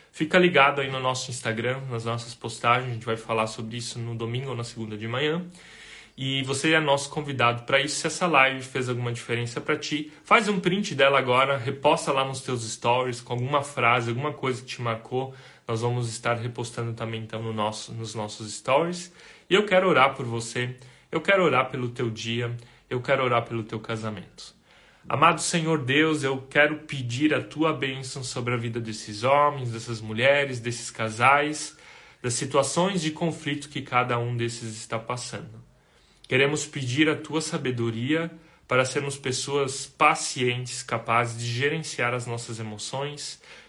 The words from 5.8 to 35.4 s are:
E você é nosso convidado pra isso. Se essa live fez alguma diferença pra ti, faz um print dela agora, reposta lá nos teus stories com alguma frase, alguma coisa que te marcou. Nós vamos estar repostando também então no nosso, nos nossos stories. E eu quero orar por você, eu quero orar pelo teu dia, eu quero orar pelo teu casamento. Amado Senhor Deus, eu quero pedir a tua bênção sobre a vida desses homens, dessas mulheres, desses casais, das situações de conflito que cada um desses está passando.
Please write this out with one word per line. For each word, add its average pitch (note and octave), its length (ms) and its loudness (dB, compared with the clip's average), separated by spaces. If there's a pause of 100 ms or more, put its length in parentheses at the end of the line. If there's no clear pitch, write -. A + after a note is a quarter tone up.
E C3+ 280 -2
você C3+ 280 2
é D#3+ 80 6
nosso C#3+ 300 2
convidado B2 540 0
pra C3+ 160 4
isso. D3 160 -2
Se - 100 -4
essa D#3+ 200 0
live C3+ 360 4
fez B2+ 260 -4
alguma A#2+ 240 -2
diferença A#2 480 -4
pra A2+ 160 0
ti, D3+ 360 -6 (100)
faz G#3+ 260 4
um G3 120 0
print F3+ 340 0
dela C#3 240 6
agora, C3 380 4
reposta C#3+ 560 2
lá C3+ 120 2
nos C3+ 160 -6
teus B2 220 -4
stories B2 580 0
com - 120 -10
alguma B2+ 300 0
frase, A#2+ 480 2
alguma C#3 220 -2
coisa B2+ 300 -4
que - 60 -16
te - 120 -10
marcou. B2 540 -4 (320)
Nós A2+ 140 -2
vamos A#2+ 280 0
estar A#2 260 -2
repostando A#2 580 -6
também A2+ 280 -6
então A2 220 -8
no A2+ 100 -4
nosso, G#2+ 400 -2
nos A2+ 220 -8
nossos G#2+ 400 -8
stories. E3+ 580 0 (380)
E F3+ 40 6
eu G#3 120 4
quero F#3 220 6
orar C3+ 260 8
por B2+ 100 -6
você, A#2+ 520 -4 (340)
eu E3 100 0
quero F#3+ 220 4
orar B2+ 280 4
pelo B2 180 -4
teu A#2+ 200 -4
dia, A#2 480 -4 (320)
eu B2+ 120 -2
quero C3+ 240 2
orar A#2+ 180 4
pelo A#2 220 -4
teu A2 160 -8
casamento. A2 720 -8 (540)
Amado D#3+ 320 4
Senhor D#3+ 440 0
Deus, D3 380 4
eu C3+ 260 -2
quero D3+ 300 4
pedir C#3 560 0
a B2 80 0
tua D#3 300 0
bênção C3+ 500 -6
sobre B2 320 -4
a - 20 0
vida A#2 240 -4
desses G#2+ 420 -8
homens, C#3 500 4
dessas A2+ 280 -8
mulheres, B2+ 600 2
desses A#2 300 -6
casais, C3 840 2 (460)
das A#2+ 120 0
situações E3 680 2
de D#3 80 -2
conflito D3+ 580 -4
que - 140 -8
cada B2 360 0
um A#2+ 180 -2
desses A#2 400 -4
está - 220 -6
passando. A2+ 640 -10 (640)